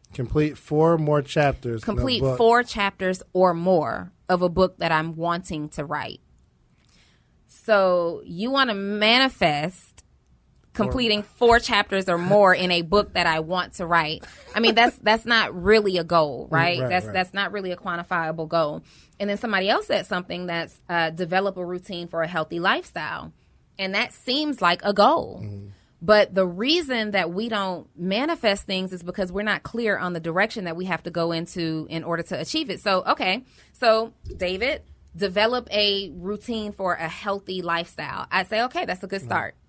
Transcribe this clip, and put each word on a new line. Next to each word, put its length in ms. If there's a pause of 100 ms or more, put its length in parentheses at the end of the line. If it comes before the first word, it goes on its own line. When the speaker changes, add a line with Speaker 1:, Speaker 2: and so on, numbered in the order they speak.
(140)
Speaker 1:
Complete 460
four 400
more 240
chapters 580
in 80
a 60
Speaker 2:
Complete 260
Speaker 1:
book. 160
Speaker 2:
four 240
chapters 640 (100)
or 220
more 560 (180)
of 140
a 60
book 280
that 140
I'm 240
wanting 540
to 140
write. 380 (1300)
So 760
you 280
wanna 240
manifest 1300 (680)
completing 500
Speaker 1:
Four. 260
Speaker 2:
four 100
chapters 500
or 80
more 360
in 180
a 100
book 320
that 140
I 140
want 320
to 120
write. 380 (320)
I 40
mean, 140
that's, 260
that's 260
not 360
really 380
a 40
goal, 440
Speaker 1:
Mm, 60
Speaker 2:
right? 260
Speaker 1:
right, 100
Speaker 2:
That's, 160
Speaker 1:
right. 80
Speaker 2:
that's 200
not 180
really 200
a 60
quantifiable 720
goal. 340 (360)
And 100
then 80
somebody 320
else 180
said 200
something 400
that's, 320 (100)
uh, 220
"Develop 460
a 80
routine 420
for 160
a 40
healthy 320
lifestyle." 760 (440)
And 160
that 200
seems 500
like 200
a 100
goal. 500
Speaker 1:
Mm-hmm. 240 (340)
Speaker 2:
But 320
the 140
reason 640
that 200
we 180
don't 460
manifest 720
things 280
is 100
because 280
we're 120
not 180
clear 360
on 160
the 60
direction 460
that 100
we 100
have 180
to 80
go 200
into 580
in 140
order 200
to 160
achieve 320
it. 100
So, 240
okay. 400 (280)
So, 380 (240)
David, 460 (340)
develop 560
a 380
routine 640
for 220
a 120
healthy 540
lifestyle. 720
I 120
say, 200
"Okay, 220
that's 180
a 40
good 140
Speaker 1:
Mm-hmm. 80
Speaker 2:
start." 260 (140)